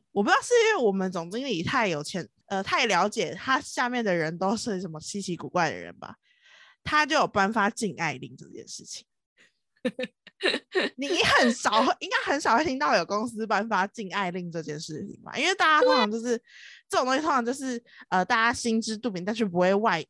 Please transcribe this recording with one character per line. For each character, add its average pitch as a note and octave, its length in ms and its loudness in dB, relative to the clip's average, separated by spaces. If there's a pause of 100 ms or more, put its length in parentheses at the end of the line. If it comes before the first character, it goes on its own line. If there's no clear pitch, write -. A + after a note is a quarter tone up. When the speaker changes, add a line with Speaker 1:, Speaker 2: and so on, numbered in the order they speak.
(140)
Speaker 1:
我 G3+ 100 2
不 A3+ 60 2
知 F4+ 40 6
道 A#4 80 4
是 - 120 -4 (160)
因 G#4+ 80 2
为 C4+ 80 2
我 G3+ 80 4
们 F#3+ 180 -2
总 F3 180 -6
经 A#3 160 -8
理 G#3 160 -2
太 A3 280 0
有 D3+ 120 -2
钱， D#3 240 -8 (200)
呃， G3 180 -4
太 D#4+ 220 0
了 G3 240 4
解 F#3+ 260 -4
他 C4 240 0
下 C4 300 -4
面 B3 140 -2
的 F#3+ 120 2
人 E3 220 -2
都 F#3+ 180 0
是 G#3 240 -4
什 F#3 100 -8
么 D#3+ 120 -10
稀 G3+ 200 -8
奇 F3+ 140 -4
古 D3+ 140 -10
怪 E3+ 200 2
的 G#2 60 -6
人 F2 240 -12
吧， - 160 -16 (680)
他 D4+ 240 0
就 D4 120 2
有 A3+ 100 4
颁 G3 240 2
发 A#3 180 2
禁 F#3+ 300 -4
爱 D#3 140 -2
令 C3 240 -14
这 - 100 -18
件 - 180 -16
事 - 200 -16
情。 - 200 -16 (800)
<laughs> - 1120 -4
你 C4+ 120 -6 (160)
很 - 300 4
少， A3 280 2 (180)
应 F4 100 -10
该 A#4+ 220 0
很 C#4+ 80 0
少 A#3+ 180 4
会 D4+ 60 4
听 C4+ 160 -2
到 D4 160 2
有 F3+ 100 4
公 G#3 220 -2
司 A3+ 180 -6
颁 G#3 220 0
发 G3+ 200 0
禁 F#3+ 280 -10
爱 F#3+ 160 -2
令 F3+ 180 -6
这 E3 120 -6
件 D3+ 180 -8
事 D#3+ 260 -10
情 - 160 -14
吧， - 140 -16
因 C4+ 100 -2
为 F#4 100 2
大 D#4+ 240 4
家 G4 60 6
通 B4+ 80 6
常 A3 160 2
就 G#3+ 80 -4
是， A#3 200 -2
Speaker 2:
对。 - 60 -10 (440)
Speaker 1:
这 F#4+ 100 -2
种 C#4+ 80 2
东 B3+ 80 2
西 C#4 80 2
通 D#4 80 0
常 C4 160 2
就 A#3+ 80 -2
是， C4 300 -6 (240)
呃， F#3 160 2
大 A#3+ 120 0
家 A#3 180 4
心 A3+ 260 0
知 A3 180 -4
肚 A3 140 -4
明， F3+ 140 -6
但 G#3+ 100 -2
是 A3+ 80 0
不 F3+ 160 0
会 F3+ 140 6
外-， G3 360 2